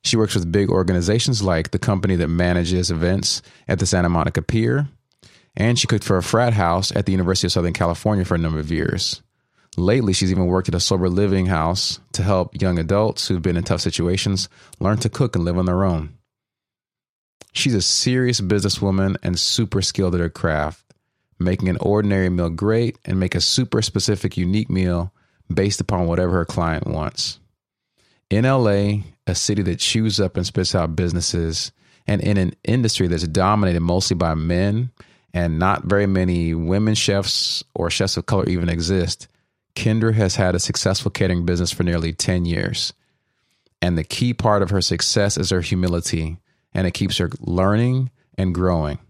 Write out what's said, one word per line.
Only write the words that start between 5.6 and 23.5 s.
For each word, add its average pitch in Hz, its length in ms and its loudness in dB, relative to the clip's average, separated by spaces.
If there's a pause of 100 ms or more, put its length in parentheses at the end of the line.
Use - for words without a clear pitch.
she - 80 0
cooked 107 180 0
for 95 140 2
a 87 60 0
frat 117 300 2
house 92 420 2
at 101 100 0
the 98 60 0
University 92 340 0
of 87 60 0
Southern 87 220 0
California 92 520 0
for 90 80 -2
a 85 60 0
number 80 200 -2
of 76 120 -6
years. - 500 -2 (540)
Lately, 101 380 2
she's 92 160 0
even 92 160 2
worked 92 220 0
at 87 80 -2
a 87 40 0
sober 92 300 0
living 95 380 2
house 85 520 -2 (120)
to - 100 -4
help 92 400 0
young 90 160 2
adults 98 500 0
who've 90 140 0
been 87 160 0
in 85 60 -2
tough - 180 -2
situations 95 680 -2 (320)
learn 107 200 0
to 110 100 -2
cook 123 260 -2
and 87 80 0
live 87 140 -2
on 90 80 0
their 92 180 0
own. 80 300 -2 (1400)
She's 131 200 0
a 95 80 2
serious 127 580 0
businesswoman 95 840 0
and 90 160 -2
super - 420 -2
skilled 92 320 -2
at 87 80 0
her 85 80 -2
craft, 78 640 -4 (460)
making 92 300 0
an 87 80 -2
ordinary 101 520 2
meal 87 220 0
great 110 520 -2
and 95 160 -2
make 90 140 0
a 87 80 -2
super 120 400 0